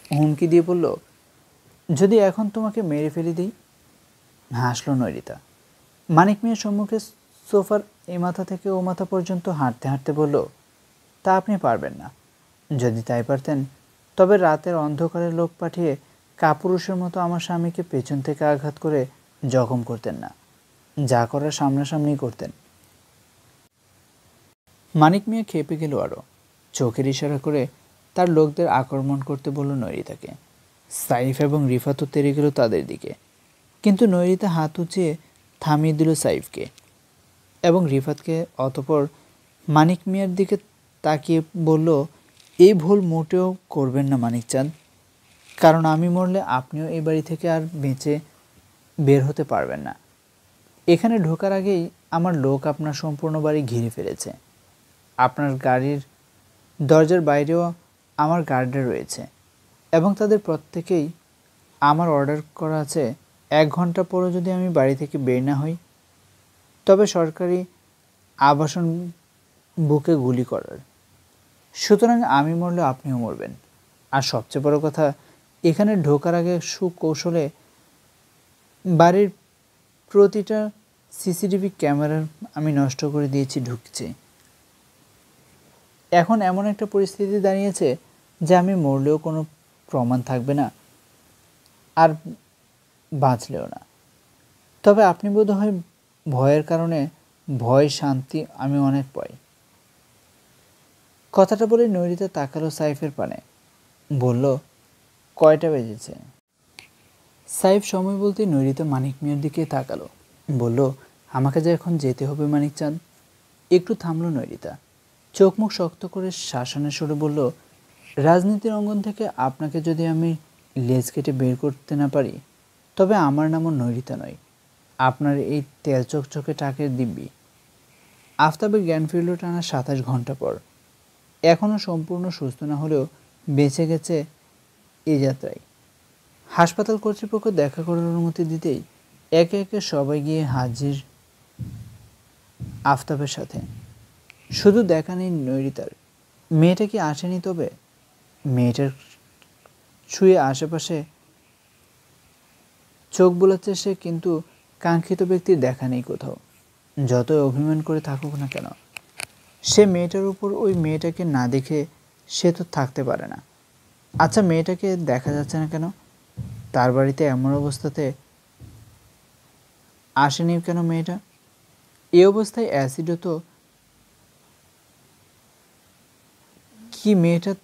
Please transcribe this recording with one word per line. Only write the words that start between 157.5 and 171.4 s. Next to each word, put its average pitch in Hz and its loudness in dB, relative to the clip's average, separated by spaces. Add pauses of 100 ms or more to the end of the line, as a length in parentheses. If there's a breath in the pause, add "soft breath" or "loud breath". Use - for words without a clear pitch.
করে 156 -4
থাকুক 147 -8
না 143 -6
কেন, - -10 (960)
সে 208 6
মেয়েটার 180 0
উপর, 196 -4
ওই 202 0
মেয়েটাকে 165 -2
না 131 0
দেখে 135 -2 (420)
সে - 0
তো 170 -10
থাকতে 135 -4
পারে - -4
না। - -14 (800)
আচ্ছা, 160 4
মেয়েটাকে 180 0
দেখা 143 -2
যাচ্ছে 147 -4
না 156 -2
কেন? 160 -6 (800)
তার 127 2
বাড়িতে 135 2
এমন 135 0
অবস্থাতে 143 -4 (2000)
আসেনি 170 2
কেন 170 -2
মেয়েটা? 165 -2 (920)